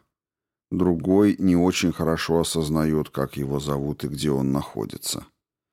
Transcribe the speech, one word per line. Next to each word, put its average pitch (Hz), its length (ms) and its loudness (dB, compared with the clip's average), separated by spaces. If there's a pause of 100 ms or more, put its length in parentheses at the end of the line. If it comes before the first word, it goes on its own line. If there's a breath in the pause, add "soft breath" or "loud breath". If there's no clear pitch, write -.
(720)
Другой 92 680 4
не 90 180 4
очень 87 360 2
хорошо 82 480 0
осознает, 78 680 0
как 69 260 -6
его 69 220 -4
зовут 71 460 -4
и 73 40 -4
где 73 220 -4
он 67 220 0
находится». - 760 -6 (460)